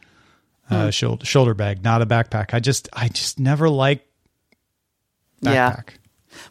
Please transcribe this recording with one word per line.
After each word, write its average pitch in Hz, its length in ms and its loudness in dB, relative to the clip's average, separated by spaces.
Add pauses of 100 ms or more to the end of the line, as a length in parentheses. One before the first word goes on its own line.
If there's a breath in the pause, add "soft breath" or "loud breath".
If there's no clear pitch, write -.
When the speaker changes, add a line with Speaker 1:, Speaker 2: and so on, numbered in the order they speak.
(720 soft breath)
Speaker 1:
uh, 107 140 0
Speaker 2:
Hmm. 104 60 0
Speaker 1:
shou-, 117 340 -2
shoulder 123 300 2
bag, 101 280 -4
not 113 200 2
a 117 40 0
backpack. 113 480 -2
I 117 60 0
just, 127 320 -2
I 117 160 -2
just - 320 -6
never 147 280 2
liked 139 380 0 (1300)
Speaker 2:
Yeah. 127 320 2
Speaker 1:
backpack. - 160 -12 (640 loud breath)